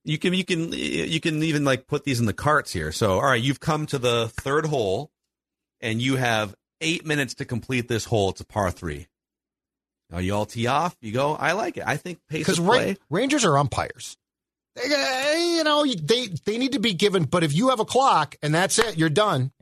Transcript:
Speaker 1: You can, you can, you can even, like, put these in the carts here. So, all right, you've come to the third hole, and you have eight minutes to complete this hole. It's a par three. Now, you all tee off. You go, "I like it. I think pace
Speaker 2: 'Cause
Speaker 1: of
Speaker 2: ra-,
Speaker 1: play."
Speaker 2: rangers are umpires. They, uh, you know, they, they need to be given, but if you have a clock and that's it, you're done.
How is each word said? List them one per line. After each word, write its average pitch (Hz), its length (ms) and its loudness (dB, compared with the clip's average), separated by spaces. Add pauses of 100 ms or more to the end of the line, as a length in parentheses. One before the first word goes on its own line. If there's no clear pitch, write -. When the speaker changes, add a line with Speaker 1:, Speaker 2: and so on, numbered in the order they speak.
Speaker 1:
You 151 160 -2
can, 185 140 2
you 185 120 2
can, 165 280 -2
you - 460 -2
can 156 240 -2
even, 151 220 0
like, 131 220 0
put 147 160 -4
these 127 160 0
in 117 80 2
the 101 60 0
carts 147 380 0
here. 78 200 -4
So, 98 220 2
all 104 120 2
right, 127 160 2
you've 135 180 -2
come 151 280 -2
to 143 100 -4
the 117 320 0
third 151 380 -2
hole, 117 440 -2 (680)
and 117 200 -2
you 131 140 0
have 110 400 0 (260)
eight 160 240 -2
minutes 147 300 -2
to 139 100 -8
complete 120 420 -4
this 113 180 -2
hole. 101 240 2
It's - 120 -6
a - 40 -16
par 101 260 -2
three. 76 360 -8 (1040)
Now, 85 80 -8
you 92 160 -2
all 104 100 0
tee 117 220 -4
off. 151 340 0
You 107 100 -12
go, 139 220 0
"I 156 200 -2
like 220 240 -4
it. 101 100 -6
I 143 100 0
think - 220 -12 (100)
pace 156 160 -6
Speaker 2:
'Cause 175 140 0
Speaker 1:
of 170 80 0
Speaker 2:
ra-, 226 100 6
Speaker 1:
play." 196 200 0 (120)
Speaker 2:
rangers 254 360 0
are 147 120 4
umpires. - 580 -2 (600)
They, 254 160 -4
uh, 269 420 0 (240)
you 320 60 2
know, 294 220 2
they, 226 440 0 (160)
they 214 120 -2
need 254 140 0
to 262 80 -2
be 208 160 0
given, 190 300 2
but 175 180 0
if 147 100 0
you 240 160 4
have 240 100 2
a 208 60 0
clock 220 560 4
and 151 140 0
that's 185 240 2
it, 214 180 0
you're 160 120 4
done. 151 420 2 (100)